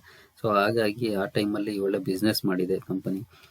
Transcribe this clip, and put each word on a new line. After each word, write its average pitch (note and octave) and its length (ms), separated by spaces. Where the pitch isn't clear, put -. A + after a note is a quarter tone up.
So A2 120
ಹಾಗಾಗಿ A2 600
ಆ G2 120
ಟೈಮಲ್ಲಿ G#2 540
ಒಳ್ಳೆ G2 200
ಬಿಸಿನೆಸ್ G2 460
ಮಾಡಿದೆ F#2 340
ಕಂಪನಿ. F#2+ 420